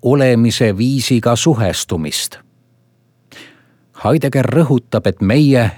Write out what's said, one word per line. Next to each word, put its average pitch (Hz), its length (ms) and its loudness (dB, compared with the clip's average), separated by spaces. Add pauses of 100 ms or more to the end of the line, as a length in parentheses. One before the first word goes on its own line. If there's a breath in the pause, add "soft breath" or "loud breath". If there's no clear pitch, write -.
olemise 120 760 2
viisiga 120 600 0
suhestumist. 87 1000 -4 (1700 loud breath)
Heidegger 135 400 0
rõhutab, 127 640 0
et 98 160 -2
meie, 123 560 2